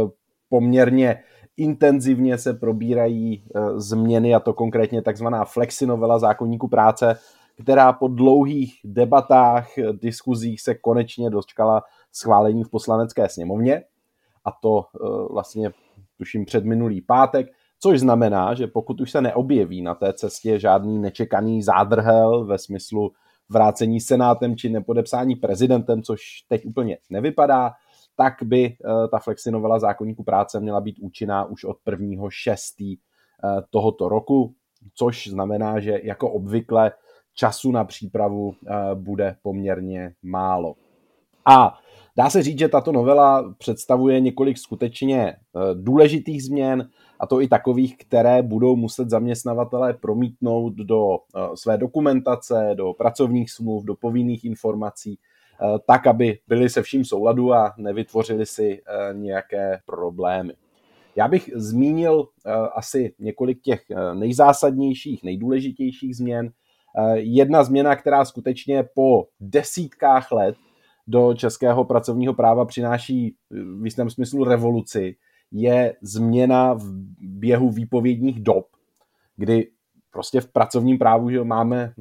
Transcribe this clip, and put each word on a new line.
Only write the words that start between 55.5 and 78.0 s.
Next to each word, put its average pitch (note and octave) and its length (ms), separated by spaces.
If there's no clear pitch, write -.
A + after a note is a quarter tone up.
eh, G#2 260
tak, C3 200
aby A#2 400
byli A#2+ 220
se A#2 120
vším C3 220
v B2+ 40
souladu A#2+ 460
a G#2+ 240
nevytvořili A2 680
si, G2+ 420
eh, G2+ 260
nějaké G2 720
problémy. F2+ 680
Já A2 120
bych F3+ 280
zmínil, D3 720
eh, G#2 80
asi A2+ 680
několik B2 420
těch, A#2 300
eh, F#2 240
nejzásadnějších, C3+ 1080
nejdůležitějších B2+ 920
změn. A#2+ 320
Eh, A2 220
jedna C3+ 440
změna, C3+ 320
která C#3 300
skutečně C3 580
po C3 320
desítkách C3+ 920
let G#2+ 240
do A#2+ 260
českého A#2+ 520
pracovního B2 480
práva A#2 320
přináší, A#2+ 640
eh, G#2 40
v A2+ 40
jistém A#2 240
smyslu C3 340
revoluci, A#2 720
je A#2+ 500
změna B2 720
v A2 100
běhu A2+ 480
výpovědních A#2 680